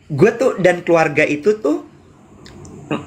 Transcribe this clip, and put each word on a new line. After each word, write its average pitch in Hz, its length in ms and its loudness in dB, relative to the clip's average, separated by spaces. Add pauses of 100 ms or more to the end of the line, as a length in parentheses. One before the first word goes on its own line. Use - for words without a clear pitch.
gue 160 260 4
tuh - 240 -2
dan 175 240 2
keluarga 156 440 2
itu 147 320 0
tuh 294 280 -4 (1200)